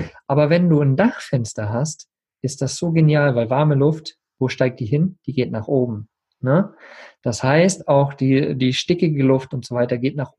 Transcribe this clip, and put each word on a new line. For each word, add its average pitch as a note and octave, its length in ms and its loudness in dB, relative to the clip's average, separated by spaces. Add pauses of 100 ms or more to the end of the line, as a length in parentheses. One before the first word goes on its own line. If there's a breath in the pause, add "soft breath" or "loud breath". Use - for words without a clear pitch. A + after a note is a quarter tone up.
(260 loud breath)
Aber D3 240 2
wenn F3 200 2
du D3+ 120 4
ein C3+ 140 2
Dachfenster B2+ 760 -2
hast, C3 380 -6 (340)
ist C3+ 220 -6
das C3 140 -4
so F3 140 -4
genial, D3+ 440 4
weil A#2 160 0
warme D3 240 2
Luft, D3+ 400 0 (240)
wo B2+ 100 0
steigt B2+ 300 -2
die A#2 80 -6
hin? D#3 400 -2
Die C3 60 -6
geht B2+ 180 -2
nach A2 160 -8
oben, A#2+ 420 -2 (300)
ne? D#3+ 340 0 (480 loud breath)
Das - 220 -4
heißt, E3 440 2
auch C#3 280 2
die, C3+ 420 0
die B2+ 160 0
stickige E3 480 -2
Luft C3 320 2
und B2 120 -8
so A#2+ 100 -10
weiter B2 240 -2
geht B2+ 160 -4
nach C#3 240 -8